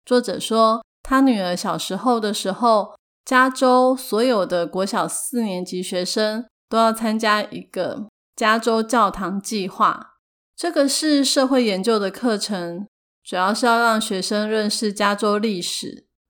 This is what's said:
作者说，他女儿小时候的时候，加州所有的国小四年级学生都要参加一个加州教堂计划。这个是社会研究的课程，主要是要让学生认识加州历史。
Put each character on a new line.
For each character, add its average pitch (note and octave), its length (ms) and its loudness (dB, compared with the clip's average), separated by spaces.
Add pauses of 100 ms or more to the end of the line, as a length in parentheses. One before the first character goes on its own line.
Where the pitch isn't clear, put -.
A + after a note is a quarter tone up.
作 B3 160 2
者 G3+ 200 -4
说， A3 440 2 (200)
他 C4 180 2
女 B3+ 180 4
儿 F3+ 160 -2
小 F3+ 220 -4
时 F#3 180 -6
候 A3+ 240 0
的 - 140 -2
时 - 180 -4
候， G#3+ 440 2 (280)
加 B3+ 240 4
州 B3+ 480 4
所 A3+ 280 -2
有 A#3 200 2
的 F3 220 -2
国 F#3 180 -2
小 G3 240 -2
四 - 360 -6
年 F#3 200 -4
级 F3+ 200 -6
学 F3+ 200 -4
生 G#3+ 440 -2 (200)
都 A3 120 0
要 A3+ 120 4
参 A3 260 -2
加 G#3+ 260 2
一 - 180 -12
个 F3+ 460 -6 (280)
加 A3 220 2
州 A3+ 240 0
教 A3 300 2
堂 F#3+ 280 -6
计 G3 280 -6
划。 - 460 -2 (420)
这 F4 160 -4
个 C#4+ 180 2
是 C#4+ 340 2
社 C4 240 2
会 B3+ 160 2
研 F#3+ 200 0
究 A3+ 160 2
的 G3 100 -2
课 A3 260 -2
程， F#3 520 -6 (360)
主 - 120 -8
要 F#3 180 2
是 A3 140 0
要 A#3 100 4
让 A3+ 240 2
学 G3+ 180 -4
生 G#3 300 -2
认 G#3+ 180 0
识 G#3+ 240 -2
加 G#3 220 0
州 G#3 240 0
历 G#3 240 -2
史。 - 460 -10 (220)